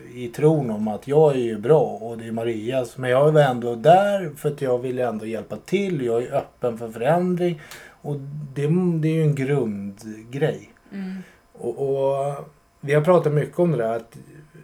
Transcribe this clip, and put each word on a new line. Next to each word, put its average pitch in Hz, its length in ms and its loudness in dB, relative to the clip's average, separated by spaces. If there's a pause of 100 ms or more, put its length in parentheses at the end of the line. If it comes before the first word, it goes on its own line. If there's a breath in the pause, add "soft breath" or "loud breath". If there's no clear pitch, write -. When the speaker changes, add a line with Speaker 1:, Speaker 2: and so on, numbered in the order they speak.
(140)
Speaker 1:
i 123 140 -8
tron 139 440 2
om 107 160 -4
att 104 200 -6
jag 147 240 6
är 135 80 0
ju 113 180 -2
bra 131 240 4
och 110 360 -6
det 113 100 -12
är 113 40 -8
Marias, 117 680 -4
men 127 120 -4
jag 139 220 6
var 151 100 6
ändå 120 340 0
där 180 640 4
för 151 140 -4
att 147 100 -10
jag 127 180 0
ville 127 280 -2
ändå 110 180 -6
hjälpa 110 400 -8
till, 180 400 -2
jag 117 180 0
är 123 100 -10
öppen 123 440 -4
för 117 120 -10
förändring 170 720 0 (400 loud breath)
och 147 140 -6 (400)
det, 143 120 -2 (320)
det 156 80 0
är 160 60 0
ju 160 100 2
en 147 120 2
grundgrej. 113 1300 -4 (220)
Speaker 2:
Mm. 190 320 -10 (300 loud breath)
Speaker 1:
Och, 120 260 -6
och 139 560 -2 (460)
vi 143 120 -2
har 151 80 4
pratat 156 320 4
mycket 147 260 -2
om 175 120 4
det 135 60 0
där 113 180 0
att, - 220 -10 (460)